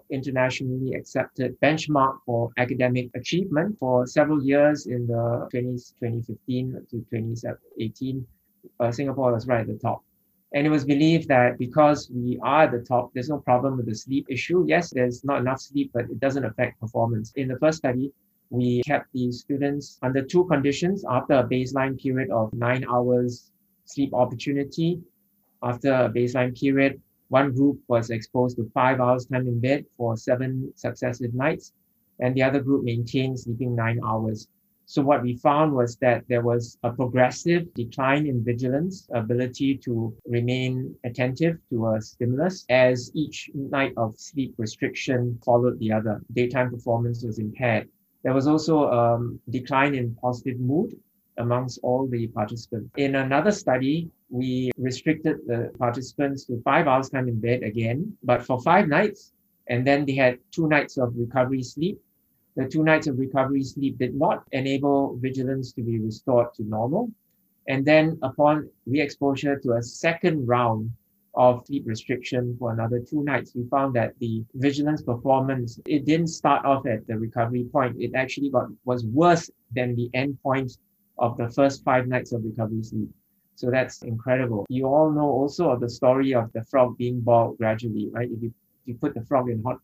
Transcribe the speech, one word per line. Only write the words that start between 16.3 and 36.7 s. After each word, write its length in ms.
affect 380
performance. 560
In 100
the 120
first 180
study, 340
we 360
kept 280
the 180
students 720
under 200
two 260
conditions. 600
After 260
a 100
baseline 520
period 340
of 200
nine 380
hours 600
sleep 280
opportunity, 840
after 300
a 160
baseline 500
period, 400
one 240
group 340
was 220
exposed 480
to 160
five 260
hours 280
time 200
in 140
bed 240
for 220
seven 580
successive 580
nights, 380
and 160
the 80
other 160
group 240
maintained 560
sleeping 340
nine 320
hours. 440
So 140
what 220
we 140
found 340
was 260
that 300
there 140
was 420